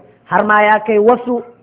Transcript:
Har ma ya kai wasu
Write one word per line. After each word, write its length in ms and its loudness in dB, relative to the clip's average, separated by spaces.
Har 200 -2
ma 180 2
ya 180 2
kai 180 -2
wasu 440 0